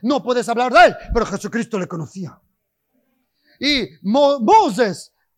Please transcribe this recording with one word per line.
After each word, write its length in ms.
no 200
puedes 260
hablar 240
de 140
él. 100
Pero 140
Jesucristo 520
le 80
conocía. 540
Y 300
Mo-, 380
Moses, 720